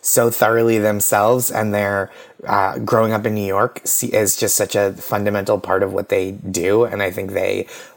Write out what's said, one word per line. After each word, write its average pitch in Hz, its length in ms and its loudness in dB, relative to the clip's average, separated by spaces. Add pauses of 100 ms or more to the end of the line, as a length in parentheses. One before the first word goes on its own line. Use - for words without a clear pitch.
so - 280 4
thoroughly 113 500 2
themselves, 107 680 2
and 107 240 -2
they're, 101 380 -2 (340)
uh, 98 360 0
growing 113 320 2
up 107 120 -2
in 107 120 -2
New 104 100 -4
York 98 380 -2
see, - 240 -2
is 107 280 0
just - 200 -2
such - 180 -2
a 101 200 2
fundamental 104 680 -2
part 95 240 0
of 95 80 -4
what 98 160 -4
they 95 240 0
do. 98 500 0
And 107 180 -2
I 95 120 -2
think 95 180 -8
they 95 380 -2 (280)